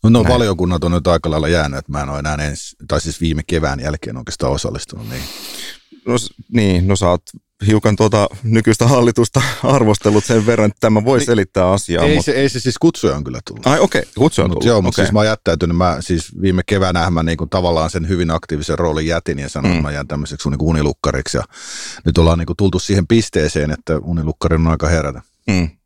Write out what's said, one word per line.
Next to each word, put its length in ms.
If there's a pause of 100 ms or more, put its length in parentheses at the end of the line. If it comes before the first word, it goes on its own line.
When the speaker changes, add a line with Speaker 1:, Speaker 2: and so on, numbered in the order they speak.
Speaker 1:
No, 80
no 120
Speaker 2:
Näin. 120
Speaker 1:
valiokunnat 500
on 80
nyt 140
aika 240
lailla 180
jäänyt, 300
että 140
mä 100
en 60
ole 100
enää 160
ens-, 420 (120)
tai 120
siis 200
viime 260
kevään 340
jälkeen 360
oikeastaan 360
osallistunut 560
niihin. 200 (760)
Speaker 2:
No 120
s-, 160 (180)
niin, 360
no 80
sä 140
oot 120 (440)
hiukan 300
tuota 320 (140)
nykyistä 460
hallitusta 540 (140)
<laughs> 60
arvostellut 600
sen 220
verran, 200
että 140
tämä 240
voi 140
Speaker 1:
Niin, 80
Speaker 2:
selittää 460
asiaa, 320
Speaker 1:
ei 120
Speaker 2:
mut- 80
Speaker 1:
se, 80
ei 160
se 120
siis 180
kutsuja 380
on 80
kyllä 200
tullut. 220
Speaker 2:
Ai 140
okei, 220 (160)
kutsuja 260
on 60
Speaker 1:
Mut 40
Speaker 2:
tullut, 120
Speaker 1:
joo, 160
mut 120
Speaker 2:
okei. 100
Speaker 1:
siis 80
mä 60
oon 80
jättäytynyt, 500
mä 240
siis 400
viime 260
keväänähän 460
mä 100
niinku 240
tavallaan 440
sen 180
hyvin 220
aktiivisen 480
roolin 280
jätin 320
ja 100
sanoin, 240
Speaker 2:
Mm. 60
Speaker 1:
että 100
mä 40
jään 160
tämmöiseksi 420
niinku 180
unilukkariksi 680
ja 60 (600)
nyt 140
ollaan 200
niinku 160
tultu 240
siihen 280
pisteeseen, 640
että 320
unilukkarin 580
on 60
aika 220
herätä. 340 (240)
Speaker 2:
Mm. 220 (180)